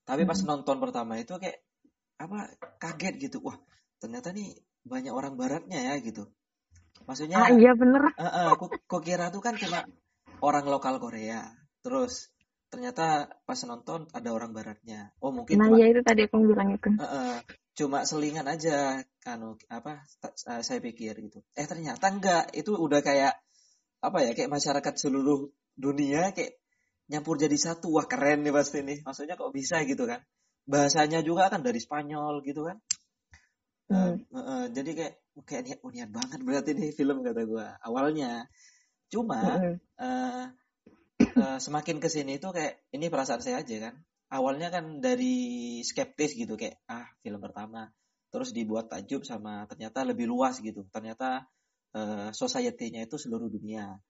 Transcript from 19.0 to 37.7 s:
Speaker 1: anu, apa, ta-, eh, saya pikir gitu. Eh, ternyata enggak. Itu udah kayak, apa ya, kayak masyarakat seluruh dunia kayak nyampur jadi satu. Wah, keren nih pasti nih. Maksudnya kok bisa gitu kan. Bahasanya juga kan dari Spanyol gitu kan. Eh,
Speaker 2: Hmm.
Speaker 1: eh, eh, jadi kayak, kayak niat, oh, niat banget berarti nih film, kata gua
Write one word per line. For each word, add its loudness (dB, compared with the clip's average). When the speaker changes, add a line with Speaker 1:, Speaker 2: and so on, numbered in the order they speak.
Speaker 1:
anu, -10
apa, -10
ta-, -12
eh, -10
saya -4
pikir -8
gitu. -18
Eh, -4
ternyata -2
enggak. 4
Itu -2
udah 4
kayak, 4
apa 2
ya, 4
kayak -2
masyarakat 0
seluruh 2
dunia 0
kayak -6
nyampur -2
jadi 4
satu. -2
Wah, 4
keren 4
nih 2
pasti 2
nih. -8
Maksudnya -10
kok -8
bisa -2
gitu -2
kan. -4
Bahasanya 4
juga 4
kan 0
dari 0
Spanyol -6
gitu -6
kan. -8
Eh, 2
Speaker 2:
Hmm. 2
Speaker 1:
eh, -16
eh, -6
jadi -4
kayak, -6
kayak -8
niat, -12
oh, -14
niat -12
banget -6
berarti 0
nih -2
film, 0
kata -2
gua -8